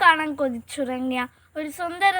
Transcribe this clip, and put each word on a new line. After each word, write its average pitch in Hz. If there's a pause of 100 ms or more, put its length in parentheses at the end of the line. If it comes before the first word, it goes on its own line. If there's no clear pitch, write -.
കാണാൻ 311
കൊതിച്ചുറങ്ങിയ 254 (340)
ഒരു 302
സുന്ദര 359